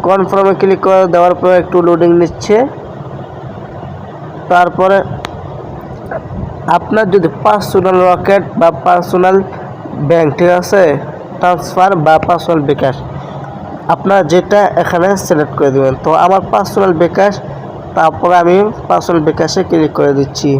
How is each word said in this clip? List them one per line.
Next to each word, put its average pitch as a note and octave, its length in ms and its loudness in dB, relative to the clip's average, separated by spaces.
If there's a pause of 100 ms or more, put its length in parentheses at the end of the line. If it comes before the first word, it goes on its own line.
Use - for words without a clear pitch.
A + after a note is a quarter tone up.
কনফার্মে G3 540 2
ক্লিক F#3+ 260 2
করে F#3+ 160 4 (100)
দেওয়ার F3 260 4
পরে F#3 220 4
একটু F3 160 -2 (100)
লোডিং E3+ 220 4 (120)
নিচ্ছে। F3 360 0 (1900)
তারপরে F3+ 460 2 (1800)
আপনার G#3 360 0
যদি F3 140 4 (160)
পার্সোনাল G3 540 2 (120)
রকেট F#3+ 340 2 (160)
বা E3 100 6 (160)
পার্সোনাল F3+ 520 2 (720)
ব্যাংক, E3 180 4 (100)
ঠিক F3 220 4
আছে, F#3+ 220 2 (580)
ট্রান্সফার F3+ 520 0 (140)
বা D#3 80 6 (140)
পার্সোনাল E3+ 340 0 (100)
বিকাশ, D#3 240 0 (1000)
আপনার G3 260 2 (120)
যেটা F3+ 300 2 (200)
এখানে F3 260 0 (180)
সিলেক্ট D3+ 320 0
করে C#3+ 180 2
দেবেন। C3+ 180 2 (100)
তো E3 60 0 (160)
আমার F#3+ 160 2 (100)
পার্সোনাল G3 420 0 (100)
বিকাশ, F#3+ 300 2 (600)
তারপরে E3 480 2
আমি F3 140 4 (320)
পার্সোনাল E3+ 400 0
বিকাশে D#3 300 -2 (100)
ক্লিক D#3 300 0
করে C#3+ 200 2
দিচ্ছি। C#3 400 -2